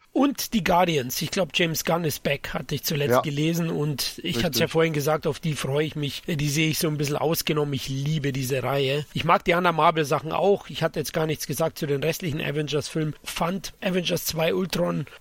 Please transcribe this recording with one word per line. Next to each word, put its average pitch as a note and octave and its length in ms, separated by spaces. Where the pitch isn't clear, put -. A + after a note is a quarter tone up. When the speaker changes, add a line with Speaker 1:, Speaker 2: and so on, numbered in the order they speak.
Speaker 1:
Und - 420
die F#3+ 100
Guardians. E3+ 560
Ich D#3 100
glaub, F3+ 220
James E3 320
Gunn E3+ 200
ist - 180
back, - 320
hatte D#3 200
ich C3+ 100
zuletzt C#3+ 320
Speaker 2:
Ja. C3 40
Speaker 1:
gelesen. D#3+ 480
Und D3+ 500
ich - 60
Speaker 2:
Richtig. A#2 200
Speaker 1:
hat's D3+ 140
ja D#3+ 100
vorhin D#3+ 260
gesagt, D3+ 320
auf D3 120
die D#3 160
freue C#3+ 300
ich D#3 120
mich. D3 300
Die D3+ 220
sehe D#3 220
ich - 80
so E3 100
ein D3+ 80
bisschen C#3+ 200
ausgenommen. D3+ 580
Ich C3+ 160
liebe C#3+ 420
diese C3 300
Reihe. C#3 500
Ich - 120
mag E3+ 200
die F3+ 80
anderen F3 240
Marvel-Sachen D#3 560
auch. F#3 380
Ich D#3 120
hatte E3 160
jetzt - 140
gar D#3+ 140
nichts D3+ 200
gesagt D#3 320
zu D#3+ 80
den C#3 160
restlichen D#3 380
Avengers-Filmen. D3+ 800
Fand - 600
Avengers F3 420
zwei E3 300
Ultron F3 500